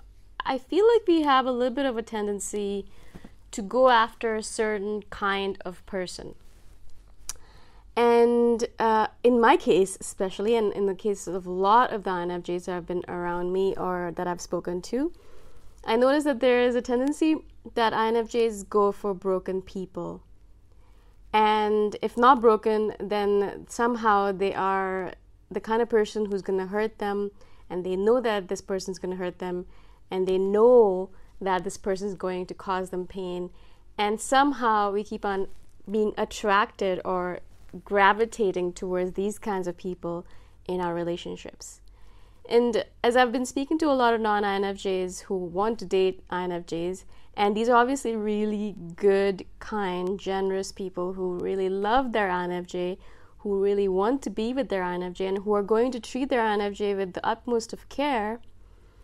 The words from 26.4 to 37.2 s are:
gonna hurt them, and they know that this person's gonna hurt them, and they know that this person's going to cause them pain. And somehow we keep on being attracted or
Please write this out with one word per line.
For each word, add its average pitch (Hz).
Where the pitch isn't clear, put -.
gonna 190
hurt 214
them, 202
and 175
they 185
know 214
that 208
this 190
person's 190
gonna 185
hurt 180
them, 180
and 190
they 190
know 202
that 185
this 185
person's 190
going 185
to -
cause 185
them 180
pain. 180
And 208
somehow 233
we 202
keep -
on 196
being 214
attracted 202
or 180